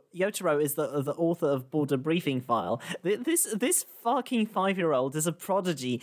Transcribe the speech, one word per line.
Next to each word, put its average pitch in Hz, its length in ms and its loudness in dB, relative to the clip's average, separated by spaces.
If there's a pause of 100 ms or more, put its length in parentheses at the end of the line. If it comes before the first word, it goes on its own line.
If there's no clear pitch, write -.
(120)
Yotaro 175 480 0
is 147 140 0
the, 143 280 -2
the 143 100 -2
author 170 340 0
of 131 240 0
Border 147 260 0
Briefing 147 440 0
File. 117 420 0 (220)
Th-, 208 180 0
this, 330 220 0 (100)
this 254 320 2 (160)
fucking 233 440 0
five-year-old 170 680 0
is 156 140 0
a 170 40 0
prodigy, 156 720 -2